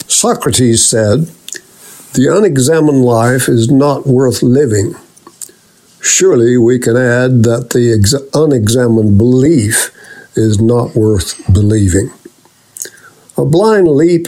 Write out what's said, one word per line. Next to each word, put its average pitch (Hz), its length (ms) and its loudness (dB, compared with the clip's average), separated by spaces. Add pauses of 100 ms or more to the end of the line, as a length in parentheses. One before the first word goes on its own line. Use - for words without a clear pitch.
Socrates 123 800 -2
said, 117 400 0 (840)
"The 135 140 0
unexamined 151 760 0
life 123 460 0
is 117 200 0
not 139 380 0
worth 127 340 0
living." 123 540 0 (1040)
Surely 127 580 0
we 120 220 2
can 120 180 0
add 123 460 0
that 117 260 -2
the 120 240 0
ex-, 104 220 0 (180)
unexamined 113 840 0
belief 127 720 0 (440)
is 110 240 0
not 117 360 -2
worth 107 400 -2 (160)
believing. 104 580 0 (1300)
A 139 80 -2
blind 190 420 2
leap 165 400 0